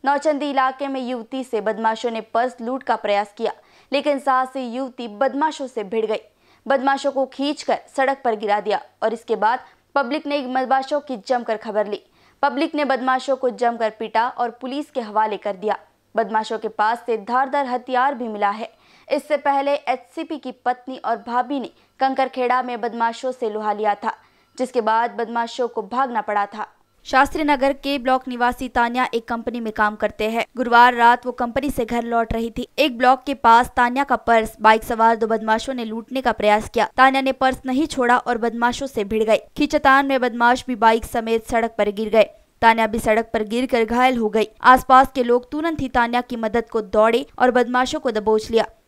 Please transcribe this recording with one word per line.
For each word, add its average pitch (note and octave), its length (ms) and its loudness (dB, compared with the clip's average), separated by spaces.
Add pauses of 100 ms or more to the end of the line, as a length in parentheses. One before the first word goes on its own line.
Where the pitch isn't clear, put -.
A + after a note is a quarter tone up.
नौचंदी C#4+ 460 0
इलाके C4 380 0
में C4+ 120 -6
युवती B3 440 -6
से A3+ 160 -4
बदमाशों A3 500 -2
ने A3+ 100 -6 (140)
पर्स B3 260 0
लूट B3+ 220 -6
का A3+ 140 0
प्रयास G#3 420 -2
किया, A3+ 140 -2 (400)
लेकिन C#4+ 260 0
साहसी C4 480 -2
युवती A#3+ 420 -8
बदमाशों C4+ 580 -2
से A3+ 180 -6
भिड़ G#3+ 220 -2
गई। G#3 140 -2 (460)
बदमाशों C4+ 460 0
को C#4 140 0
खींचकर C4+ 520 -4 (180)
सड़क C4+ 280 0
पर A3+ 120 0
गिरा G#3 240 0
दिया G3 200 -2 (220)
और G#3+ 100 0
इसके A3+ 240 -4
बाद A3+ 280 0 (300)
पब्लिक C#4 320 -2
ने C#4+ 160 -2
बदमाशों C4 580 0
की C4+ 160 -8 (120)
जमकर A#3 280 -2
खबर G#3+ 300 -2
ली। G#3 140 -6 (420)
पब्लिक C#4 320 0
ने D4 100 0
बदमाशों C4 520 0
को C4 140 -2
जमकर A#3 480 -2
पीटा A3+ 300 -2
और A#3 320 -4
पुलिस C4+ 300 -8
के C4 100 -6
हवाले G#3+ 360 -2
कर G3 200 -6
दिया। G3+ 220 -4 (360)
बदमाशों A3 440 -2
के A3 120 -6
पास A3 360 -2
से A3+ 120 -2
धारदार C4 480 -2
हथियार B3+ 480 -2
भी A#3+ 140 -8
मिला G#3 220 -2
है। A3 180 -10 (400)
इससे D4 280 -2
पहले C#4 360 0
एचसीपी C#4+ 680 -6
की B3+ 120 -10 (140)
पत्नी B3 320 -4
और A3+ 220 -4
भाभी B3 420 -4
ने A3+ 100 -10 (300)
कंकरखेड़ा C4 640 0
में A#3+ 180 -6
बदमाशों A#3 520 -4
से B3 180 -6
लोहा G#3+ 220 -4
लिया G#3 220 0
था, G#3 180 -6 (460)
जिसके B3+ 220 -2
बाद A3 380 0
बदमाशों A#3 500 -4
को A#3 140 -6
भागना A#3+ 380 -2
पड़ा G#3 260 -2
था। G#3+ 200 -12 (400)
शास्त्री C#4 380 2
नगर C#4 300 2
के C#4+ 240 -4
ब्लॉक B3+ 300 0
निवासी B3 400 -2
तान्या A#3+ 460 0
एक A#3 140 -2
कंपनी A#3 320 -6
में A3 120 -6
काम G#3+ 240 0
करते G#3+ 340 -2
हैं। A3+ 140 -2 (120)
गुरुवार A#3+ 380 6
रात A#3+ 320 4
वो B3 60 -6
कंपनी B3+ 380 -4
से B3+ 140 -4
घर A#3+ 200 -4
लौट A#3 280 0
रही A#3 180 -4
थी। A#3+ 160 -8 (120)
एक C#4 200 0
ब्लॉक C4 280 4
के C#4 80 -4
पास A#3+ 420 6
तान्या B3 280 2
का C4 140 0
पर्स A3+ 420 2
बाइक A3 240 6
सवार A3+ 320 2
दो A3 100 -2
बदमाशों A3 480 -2
ने A#3+ 100 -6
लूटने A3+ 380 -8
का B3 100 0
प्रयास G#3+ 360 2
किया। G#3+ 280 0
तान्या C4+ 260 6
ने C4 100 0
पर्स C4 340 0
नहीं C4 200 0
छोड़ा B3 320 2
और A#3+ 200 -2
बदमाशों A#3 480 -2
से A#3+ 180 -4
भिड़ G#3+ 200 -2
गई। G#3+ 140 4 (180)
खींचातान C#4+ 500 2
में C4+ 140 0
बदमाश A#3+ 480 0
भी B3+ 80 -4
बाइक A3+ 280 2
समेत A3+ 420 -2
सड़क A3+ 320 0
पर G#3 120 2
गिर G#3+ 180 -4
गए। G#3+ 220 4 (320)
तान्या A3+ 240 4
भी A3 120 -2
सड़क A3+ 340 2
पर A3 120 -2
गिरकर A#3 400 0
घायल B3 320 2
हो A3 120 0
गई। G#3 200 0 (140)
आसपास C4 520 6
के C4 80 0
लोग A#3+ 280 0
तुरंत D#4 300 -4
ही C4 80 -4
तान्या A#3+ 320 0
की B3 160 -8
मदद A3+ 340 -2
को A3+ 100 -2
दौड़े A3 440 2 (140)
और B3 120 4
बदमाशों B3 500 0
को C4+ 100 -2
दबोच G#3+ 400 0
लिया। A3 160 2 (220)